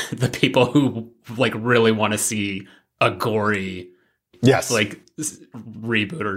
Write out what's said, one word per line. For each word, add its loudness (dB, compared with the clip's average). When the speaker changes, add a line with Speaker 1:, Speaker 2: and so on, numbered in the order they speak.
Speaker 1:
<laughs> -8
the -2
people 2
who, 0
like, 2
really 4
wanna 0
see -4
a 2
gory, -2
Speaker 2:
Yes. 4
Speaker 1:
like, 0
s-, -8
reboot -4